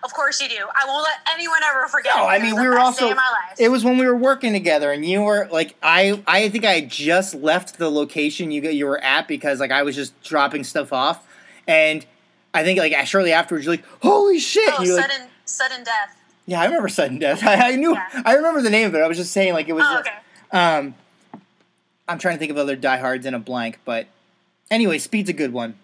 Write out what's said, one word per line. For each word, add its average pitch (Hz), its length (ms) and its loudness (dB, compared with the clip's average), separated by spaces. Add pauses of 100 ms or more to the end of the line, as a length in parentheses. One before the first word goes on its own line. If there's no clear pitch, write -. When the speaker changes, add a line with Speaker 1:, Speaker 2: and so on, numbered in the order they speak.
Speaker 1:
Of 254 100 -10
course 285 260 -2
you 277 80 -4
do. 214 280 -8
I 269 100 2
won't 277 180 -4
let 311 300 -4
anyone 330 340 -2
ever 269 200 0
forget. 277 280 0
Speaker 2:
No, 208 100 2
I 190 100 2
Speaker 1:
It 208 60 2
was - 20 -2
Speaker 2:
mean, 220 140 -2
Speaker 1:
the 233 40 0
Speaker 2:
we 254 60 2
were 247 80 4
Speaker 1:
best 247 100 6
Speaker 2:
also, 254 200 2
Speaker 1:
day 226 60 2
of 202 60 0
my 262 60 2 (260)
life. - 100 -18
Speaker 2:
it 233 100 6
was 247 140 2
when 254 140 4
we 254 80 4
were 247 100 4
working 254 380 0
together, 156 380 2
and 147 120 -2
you 185 200 0
were, 208 280 0
like, 160 300 -2
I, 180 460 4
I 196 220 2
think 214 140 -4
I 202 100 4
had 151 180 -2
just 175 420 0
left 156 460 -2
the 165 100 -2
location 147 640 -2
you, 147 180 -4
you 147 160 -2
were 139 180 -2
at 143 240 0
because, 139 320 -4
like, 135 120 -2
I 139 100 2
was 143 140 -2
just 139 260 -10
dropping 143 420 -2
stuff 143 300 -4
off, 139 320 -2 (420)
and 156 380 4 (480)
I 160 100 0
think, 185 140 2
like, 156 160 2 (140)
shortly 185 260 2
afterwards, 165 320 0
you're 170 80 0
like, - 120 -4 (180)
"Holy 403 340 6
shit!" 415 360 2
Speaker 1:
Oh, - 40 -2
Speaker 2:
And 185 80 0
you're 359 120 4
like, 269 140 0
Speaker 1:
sudden, 254 160 -8 (180)
sudden 262 380 -6
death. 220 320 -4 (300)
Speaker 2:
Yeah, 175 160 -2
I 175 40 4
remember 262 240 0
Sudden 131 280 -2
Death. 147 260 0
<laughs> 226 40 0
I, 233 240 4
I 262 40 -2
knew, 320 200 0
Speaker 1:
Yeah. 269 300 -8
Speaker 2:
I 233 100 4
remember 311 260 2
the 226 80 0
name 220 180 2
of 170 60 -4
it. 156 80 0
I 160 60 2
was 165 100 -2
just 175 140 -6
saying, 190 220 0
like, 156 160 -4
it 165 40 -2
was, 160 140 2
Speaker 1:
Oh, - 140 0
okay. 226 100 -8 (400)
Speaker 2:
um, 160 420 0 (1120)
I'm 170 120 -6
trying 180 160 -2
to 147 40 -12
think 151 120 -6
of 143 60 -4
other 139 180 -2
diehards 131 500 -2
in 131 80 -6
a 120 60 -6
blank, 117 460 -8
but 117 200 -4 (640)
anyway, 214 300 2
Speed's 202 320 -4
a - 20 -2
good 147 180 -4
one. 117 320 -8